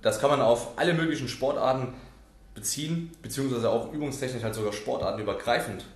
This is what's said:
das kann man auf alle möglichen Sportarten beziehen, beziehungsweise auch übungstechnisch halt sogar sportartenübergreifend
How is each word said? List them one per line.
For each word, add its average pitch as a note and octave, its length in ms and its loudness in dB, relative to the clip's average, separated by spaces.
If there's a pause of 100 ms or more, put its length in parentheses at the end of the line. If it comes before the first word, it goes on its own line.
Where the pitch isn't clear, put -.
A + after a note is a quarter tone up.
das G#2+ 160 2
kann C#3+ 120 4
man C#3 100 4
auf - 280 4 (100)
alle E3 160 4
möglichen D3+ 340 0
Sportarten C3 600 0 (640)
beziehen, D#3 560 -4 (120)
beziehungsweise A#2 480 0
auch A2+ 220 0
übungstechnisch C3 500 -4
halt G#2+ 120 -2
sogar G#2+ 180 -2
sportartenübergreifend G#2 1120 -2 (120)